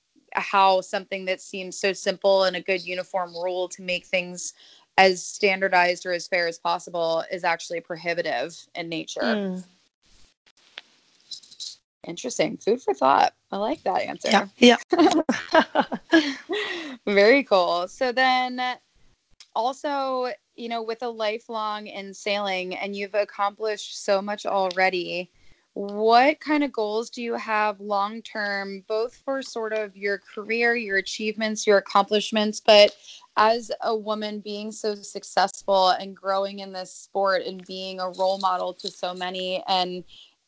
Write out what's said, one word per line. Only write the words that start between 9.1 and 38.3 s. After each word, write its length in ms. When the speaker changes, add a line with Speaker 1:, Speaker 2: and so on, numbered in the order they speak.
Speaker 2:
Mm. 420
Speaker 1:
Interesting. 500
Food 240
for 140
thought. 400
I 60
like 260
that 180
answer. 560
Speaker 2:
Yeah. 0
Yeah. 200
<laughs> 2000
Speaker 1:
<laughs> 60
Very 380
cool. 440
So 240
then 480
also, 760
you 120
know, 140
with 220
a 60
lifelong 760
in 260
sailing 640
and 200
you've 180
accomplished 880
so 160
much 280
already, 800
what 680
kind 240
of 80
goals 400
do 100
you 140
have 440
long-term, 1080
both 360
for 200
sort 280
of 240
your 220
career, 580
your 220
achievements, 680
your 100
accomplishments, 800
but 380
as 340
a 140
woman 440
being 320
so 240
successful 960
and 280
growing 420
in 140
this 180
sport 520
and 240
being 320
a 100
role 300